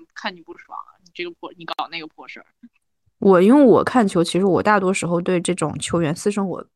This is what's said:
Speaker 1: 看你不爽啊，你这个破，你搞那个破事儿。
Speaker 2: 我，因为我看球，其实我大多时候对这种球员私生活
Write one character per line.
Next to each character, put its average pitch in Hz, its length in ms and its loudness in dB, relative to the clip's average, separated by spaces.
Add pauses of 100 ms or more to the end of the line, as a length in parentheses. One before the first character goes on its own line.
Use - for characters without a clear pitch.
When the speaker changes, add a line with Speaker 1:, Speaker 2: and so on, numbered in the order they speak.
(140)
Speaker 1:
看 196 220 -10
你 175 40 -20
不 170 160 -20
爽 - 220 -18
啊， - 260 -20
你 180 120 -20
这 175 80 -10
个 175 80 -12
破， 175 260 -18
你 170 80 -20
搞 160 240 -10
那 165 100 -14
个 156 60 -14
破 147 220 -20
事 - 120 -20
儿。 - 60 -20 (720)
Speaker 2:
我， 190 240 4
因 214 140 6
为 294 80 6
我 190 200 6
看 240 220 0
球， 180 160 0
其 170 160 -2
实 190 80 0
我 180 160 2
大 208 180 2
多 190 140 0
时 - 140 -6
候 170 120 -2
对 180 200 -2
这 175 160 -4
种 151 240 -6
球 170 220 -4
员 156 120 -2
私 - 160 -6
生 202 180 -4
活 - 160 -10 (120)